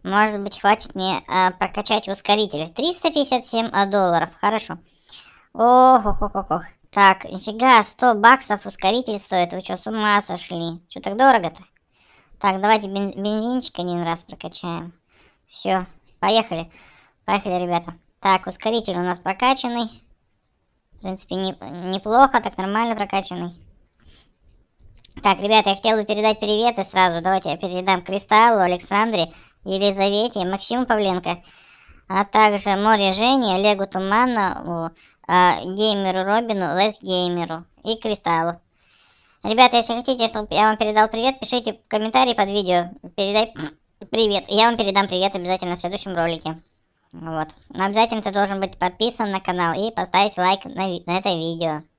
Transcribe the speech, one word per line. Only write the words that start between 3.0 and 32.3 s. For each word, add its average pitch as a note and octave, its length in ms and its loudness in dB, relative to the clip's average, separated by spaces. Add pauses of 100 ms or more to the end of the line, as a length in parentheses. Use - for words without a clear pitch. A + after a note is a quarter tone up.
пятьдесят C4+ 360 0
семь, A3+ 280 -4
а, G3 120 2
долларов. F3+ 440 2 (100)
Хорошо. G3+ 380 -2 (760)
Ох, B3 520 6
ох, G3+ 160 0
ох, G#3 140 -4
ох, G3 160 -4
ох. E3 100 -2 (300)
Так, F#3+ 340 4
нифига, A3 580 4
сто B3 300 2
баксов G#3+ 520 4
ускоритель G#3 520 -2
стоит. F3 340 -2
Вы F#3 100 -8
че, F#3+ 140 -8
с - 120 -14
ума G#3+ 340 0
сошли? E3+ 680 -8
Че F#3 140 -16
так G3 160 -6
дорого-то? A3+ 440 2 (760)
Так, F#3+ 220 -2
давайте G#3 260 2
бен-, G3 340 -6
бензинчик A3 580 -4
один F3 240 -4
раз E3 200 -4
прокачаем. E3+ 680 -12 (540)
Все, F#3+ 380 -4 (340)
поехали. G3 520 0 (540)
Поехали, F#3+ 380 -2
ребята. F3 320 -4 (240)
Так, F#3+ 280 2
ускоритель A3 500 -4
у F3 60 -4
нас F3+ 160 -4
прокачанный. A#3+ 680 -2 (1040)
В - 80 -20
принципе, F#3+ 340 -10
не-, F#3+ 200 -4 (360)
неплохо, A3+ 500 2
так - 160 -8
нормально A3 380 -2
прокачанный. F#3 580 -6 (1700)
Так, G3 200 2
ребята, G#3 300 4
я G3 40 0
хотел A3+ 220 0
бы G#3 80 -2
передать G#3+ 340 0
приветы G#3+ 440 -2
сразу. F3 380 2
Давайте F#3 280 -2
я E3+ 80 -4
передам F3+ 460 -4
Кристаллу, G#3+ 560 4
Александре, F3+ 720 0 (320)
Елизавете, G3 840 0
Максиму A#3 400 -4
Павленко, F#3+ 580 -2 (640)
а G3 180 -2
также G3+ 500 2